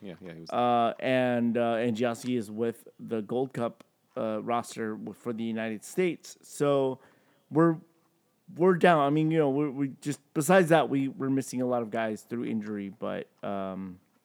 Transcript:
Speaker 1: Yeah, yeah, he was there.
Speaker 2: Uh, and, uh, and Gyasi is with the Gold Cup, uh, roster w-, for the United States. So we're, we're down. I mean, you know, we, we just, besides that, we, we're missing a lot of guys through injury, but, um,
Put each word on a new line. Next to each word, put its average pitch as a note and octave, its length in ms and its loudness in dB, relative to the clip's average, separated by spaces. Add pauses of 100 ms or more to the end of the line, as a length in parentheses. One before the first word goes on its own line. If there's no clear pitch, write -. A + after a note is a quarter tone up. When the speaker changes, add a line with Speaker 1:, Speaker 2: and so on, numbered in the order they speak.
Speaker 1:
Yeah, F#2 200 -12
yeah, F2 120 -14
he E2 80 -16
was E2 80 -16
there. A#2+ 100 -2
Speaker 2:
Uh, A#2+ 400 4
and, B2 580 0
uh, A#2 180 2
and A#2 200 0
Gyasi A#2+ 420 -2
is G#2 120 -6
with A2+ 380 -6 (120)
the A2 220 -6
Gold B2 320 -4
Cup, A#2 300 -6 (340)
uh, A2 240 -4
roster A2+ 540 -6
w-, A2 180 -10
for A#2+ 200 -8
the A2+ 100 -6
United A2 400 -6
States. - 580 -4
So C#3 580 0 (520)
we're, D#3+ 260 4 (800)
we're F3+ 180 6
down. E3+ 260 8
I C#3 100 4
mean, D#3 180 2
you D#3+ 80 2
know, D3+ 140 4
we, D3 180 0
we C3+ 220 -4 (100)
just, D3 180 -6 (140)
besides E3 360 6
that, D3 200 6
we, C3+ 180 0
we're C3+ 220 -4
missing C3 320 -2
a B2+ 60 0
lot B2 160 0
of G#2+ 80 -10
guys A2 320 -4
through A#2+ 220 -6
injury, G#2 520 -6
but, G2 300 -8 (160)
um, F#2+ 560 -8 (260)